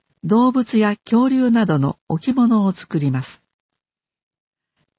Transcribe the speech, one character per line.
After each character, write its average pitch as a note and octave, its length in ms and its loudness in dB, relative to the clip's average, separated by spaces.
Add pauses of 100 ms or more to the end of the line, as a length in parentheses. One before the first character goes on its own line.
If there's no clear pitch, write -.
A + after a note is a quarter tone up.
(240)
動 A#3 280 2
物 B3 260 -2
や G#3 200 2
恐 A#3+ 320 0
竜 B3+ 200 2
な A#3 160 2
ど D#3 140 0
の C#3 180 -2 (100)
置 D#3+ 260 -4
物 A3+ 320 2
を F#3+ 60 0
作 - 280 -6
り C#3+ 100 0
ま C3 140 -4
す。 - 180 -16 (1600)